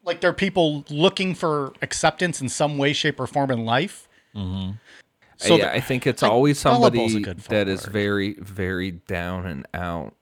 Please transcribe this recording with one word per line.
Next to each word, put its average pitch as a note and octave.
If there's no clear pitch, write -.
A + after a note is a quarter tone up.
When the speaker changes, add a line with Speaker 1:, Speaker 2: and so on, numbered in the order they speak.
Speaker 1:
like, F3
there F3+
are -
people E3+
looking F#3
for D3
acceptance E3
in C3
some D3
way, C#3+
shape, D3
or B2+
form C#3
in A#2
life. C3+
Speaker 2:
Mm-hmm. F#2+
Speaker 1:
So G#2+
Speaker 3:
yeah, G2+
Speaker 1:
the, C#2+
Speaker 3:
I A#2
think B2+
it's B2+
Speaker 1:
I, B2
Speaker 3:
always B2+
Speaker 1:
gullible's C#3
a A2
Speaker 3:
somebody G#2
Speaker 1:
good F#2+
Speaker 3:
that G#2
is F#2+
Speaker 1:
word. G2
Speaker 3:
very, G2+
very F#2
down F2+
and D2+
out. E2+